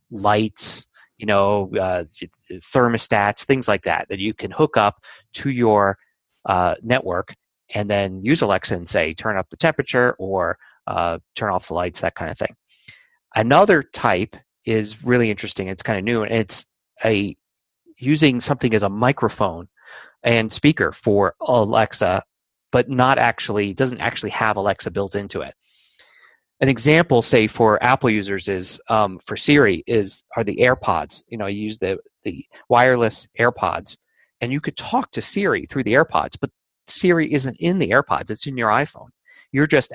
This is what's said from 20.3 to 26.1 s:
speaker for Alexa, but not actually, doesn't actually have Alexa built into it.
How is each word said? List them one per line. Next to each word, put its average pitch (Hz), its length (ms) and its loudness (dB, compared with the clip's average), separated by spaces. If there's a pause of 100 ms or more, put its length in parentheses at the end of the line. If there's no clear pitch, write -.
speaker 101 400 2
for 101 480 0
Alexa, 110 800 0 (480)
but 123 180 2
not 131 300 4
actually, 104 560 -2
doesn't 123 260 -2
actually 110 300 -6
have 107 260 -2
Alexa 98 360 -2
built 98 240 -4
into 98 240 -8
it. 67 140 -10 (1040)